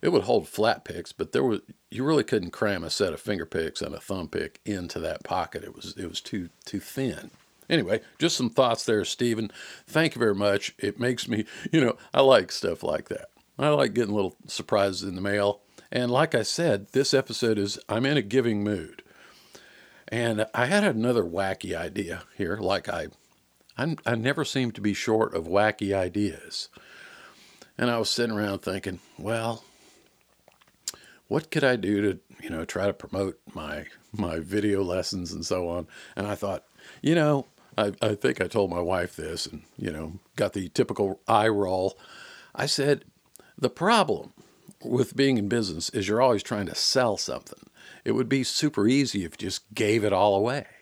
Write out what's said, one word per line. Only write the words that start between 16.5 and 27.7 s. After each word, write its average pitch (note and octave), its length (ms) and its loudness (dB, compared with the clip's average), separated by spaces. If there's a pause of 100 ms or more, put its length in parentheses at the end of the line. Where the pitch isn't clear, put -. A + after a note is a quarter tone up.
this C3+ 220 2
episode A#2+ 440 2
is, G2+ 300 -2
I'm A#2 180 0
in D3 120 2
a C3+ 60 2
giving A2 400 2
mood. F#2+ 400 -4 (1040)
And A2+ 440 0
I - 120 2
had G3+ 180 2
another A#2+ 400 2
wacky F#2 520 -4
idea E2+ 480 -6 (120)
here. G2 220 -4
Like F#2+ 320 -2
I, E2 180 -4 (680)
I'm, D3+ 280 -2
I A#2 100 0
never C3 280 0
seem B2+ 280 -2
to G#2+ 100 -12
be G2+ 120 0
short A2 400 2
of E2 120 -2
wacky G2 500 2
ideas. G2 760 -4 (1080)